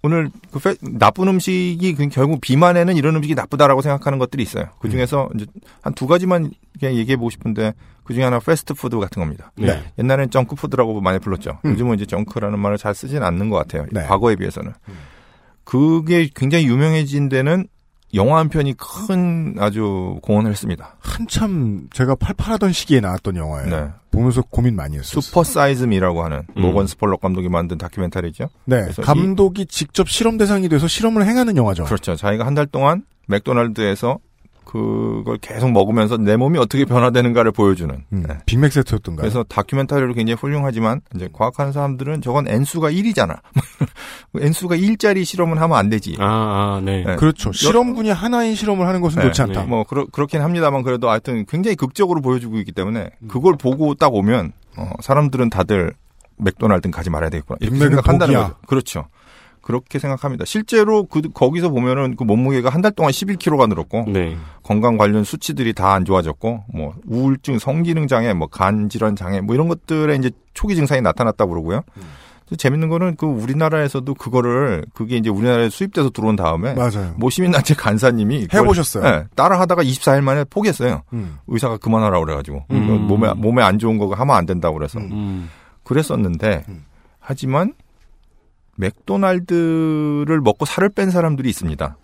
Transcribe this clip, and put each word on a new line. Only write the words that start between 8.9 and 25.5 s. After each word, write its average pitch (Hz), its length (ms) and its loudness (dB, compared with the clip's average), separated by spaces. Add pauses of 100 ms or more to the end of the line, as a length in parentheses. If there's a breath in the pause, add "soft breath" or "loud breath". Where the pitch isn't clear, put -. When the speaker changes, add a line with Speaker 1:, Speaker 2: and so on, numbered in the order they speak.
Speaker 1:
같은 98 240 -4
겁니다. 76 340 -8
Speaker 3:
네. 104 120 -2
Speaker 2:
네. 78 140 -2 (160)
Speaker 1:
옛날엔 135 300 0
정크푸드라고 120 720 -2
많이 92 200 0
불렀죠. - 440 -6
Speaker 2:
음. 151 60 2
Speaker 1:
요즘은 120 240 0
이제 101 100 -2
정크라는 104 540 -4
말을 101 180 0
잘 104 180 -4
쓰진 135 280 -6
않는 92 260 -2
것 104 80 -2
같아요. 73 360 -4
Speaker 2:
네. 98 100 -4
Speaker 1:
과거에 101 340 2
비해서는. 95 360 -8 (160 loud breath)
Speaker 2:
음. 98 60 -18 (720 loud breath)
Speaker 1:
그게 160 680 2
굉장히 147 320 0
유명해진 143 640 2
데는 147 360 0 (460)
영화 117 280 4
한 156 100 0
편이 139 260 0
큰 180 800 -2
아주 101 640 -2
공헌을 107 280 2
했습니다. 101 500 -6
Speaker 2:
한참 151 960 -2
제가 127 220 2
팔팔하던 202 560 -2
시기에 139 280 2
나왔던 92 360 -4
영화예요. 78 340 -6
Speaker 1:
네. 76 180 -4 (220)
Speaker 2:
보면서 123 320 2
고민 120 340 0
많이 73 220 -6
했었어요. 69 240 -6
Speaker 1:
슈퍼 175 200 0
사이즈 139 420 2